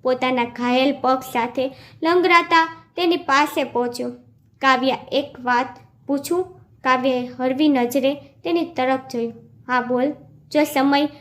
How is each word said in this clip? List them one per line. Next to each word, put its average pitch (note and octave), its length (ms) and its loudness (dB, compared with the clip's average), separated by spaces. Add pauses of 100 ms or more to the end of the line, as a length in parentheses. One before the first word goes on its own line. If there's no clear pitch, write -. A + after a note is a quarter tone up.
પોતાના B3+ 420 0
ઘાયલ B3 560 0
પગ B3+ 200 2
સાથે B3 560 -4 (260)
લંગડાતા E4+ 800 2 (120)
તેની F4 200 2
પાસે D4 480 0
પહોંચ્યો. B3 460 -4 (480)
"કાવ્યા, C4 400 2 (140)
એક C#4+ 280 -4
વાત B3 280 0 (380)
પૂછું?" D#4 380 -2 (400)
કાવ્યાએ B3+ 420 0
હળવી C4 420 0
નજરે C4 460 2
તેની E4+ 500 -4
તરફ C4 360 -2 (120)
જોયું. A#3 200 -4 (360)
"હા, B3 120 2
બોલ. B3 320 0 (400)
જો D4+ 120 4
સમય C#4+ 420 2 (140)